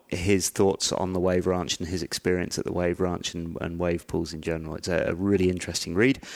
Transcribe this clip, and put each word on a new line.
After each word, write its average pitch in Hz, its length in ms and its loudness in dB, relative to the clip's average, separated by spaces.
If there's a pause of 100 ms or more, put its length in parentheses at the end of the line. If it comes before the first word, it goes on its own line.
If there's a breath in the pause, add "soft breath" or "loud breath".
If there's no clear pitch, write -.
his 90 420 2
thoughts - 420 2
on 92 200 0
the 92 80 0
Wave 90 260 2
Ranch 90 320 0
and 87 100 -6
his 87 140 -2
experience - 560 0
at - 80 -2
the - 60 -2
Wave 87 280 0
Ranch 87 320 -2
and, 85 280 -6
and 85 180 -4
wave 87 300 0
pools 85 260 -2
in 80 80 -10
general. 80 320 -4
It's - 140 -8
a, 85 200 2
a 85 60 0
really 92 340 4
interesting 85 460 -2
read, 123 260 4 (160 loud breath)